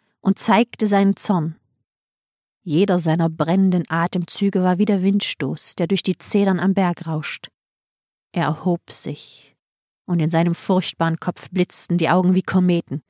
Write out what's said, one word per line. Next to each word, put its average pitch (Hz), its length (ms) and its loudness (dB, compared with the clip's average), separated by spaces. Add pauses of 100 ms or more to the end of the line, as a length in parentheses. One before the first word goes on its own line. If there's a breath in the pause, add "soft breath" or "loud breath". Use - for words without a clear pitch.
(200)
und - 180 0
zeigte 220 480 0
seinen 196 300 2
Zorn. 165 400 -2 (1080)
Jeder 180 340 2
seiner 165 320 2
brennenden 175 580 2
Atemzüge 180 760 -2
war 180 140 2
wie 202 80 2
der 196 180 0
Windstoß, 185 720 -2
der 175 100 -2
durch 190 160 -2
die - 160 -2
Zedern 196 420 0
am 190 140 0
Berg 175 320 -2
rauscht. 156 420 -8 (840)
Er 170 120 0
erhob 165 460 -2
sich, - 640 -12 (480)
und 175 160 0
in 156 80 0
seinem 170 260 2
furchtbaren 170 640 -2
Kopf - 320 -8
blitzten 180 460 -2
die 160 140 2
Augen 180 240 4
wie 185 80 2
Kometen, 175 680 0